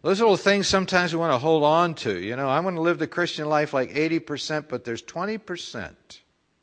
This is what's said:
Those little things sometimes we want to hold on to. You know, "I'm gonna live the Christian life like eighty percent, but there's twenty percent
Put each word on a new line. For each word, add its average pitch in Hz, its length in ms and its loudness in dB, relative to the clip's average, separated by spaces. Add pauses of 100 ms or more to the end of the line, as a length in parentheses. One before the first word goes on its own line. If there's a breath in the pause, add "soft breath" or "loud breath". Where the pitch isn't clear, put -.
Those 190 180 0
little 214 160 6
things 196 320 2
sometimes 180 440 2
we 170 60 -2
want 165 140 2
to 123 60 2
hold 156 260 4
on 165 320 4
to. 104 200 -2
You 101 200 -4
know, 135 120 -2
"I'm 143 140 2
gonna 180 180 -4
live 165 200 0
the 156 80 -2
Christian 160 400 -4
life 151 260 0
like 127 220 -2
eighty 160 240 0
percent, 147 480 -6
but 120 160 -8
there's 117 180 -8
twenty 208 360 -8
percent - 840 -14 (420)